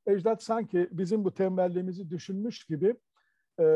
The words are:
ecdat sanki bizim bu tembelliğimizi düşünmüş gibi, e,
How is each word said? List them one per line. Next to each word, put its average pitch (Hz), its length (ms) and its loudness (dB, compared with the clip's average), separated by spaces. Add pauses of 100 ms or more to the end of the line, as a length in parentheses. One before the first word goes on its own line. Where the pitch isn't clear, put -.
ecdat 202 380 2
sanki 208 480 0
bizim 190 320 0
bu 190 100 0
tembelliğimizi 185 760 -2
düşünmüş 196 540 -8
gibi, 170 320 0 (640)
e, 170 40 4 (120)